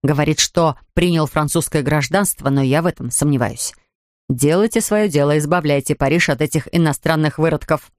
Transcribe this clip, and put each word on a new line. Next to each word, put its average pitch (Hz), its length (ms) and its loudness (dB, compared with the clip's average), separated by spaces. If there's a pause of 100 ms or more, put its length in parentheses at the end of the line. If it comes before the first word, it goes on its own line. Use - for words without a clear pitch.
Говорит, 151 360 0
что 165 380 0 (180)
принял 170 320 2
французское 151 560 -2
гражданство, 151 680 -2
но 139 140 2
я 135 180 2
в 170 60 -2
этом 120 240 -4
сомневаюсь. 135 640 -2 (540)
Делайте 156 520 2
свое 214 280 0
дело, 147 280 2
избавляйте 147 580 0
Париж 143 340 0
от 139 120 -2
этих 151 320 -2
иностранных 156 640 0
выродков. 156 600 -2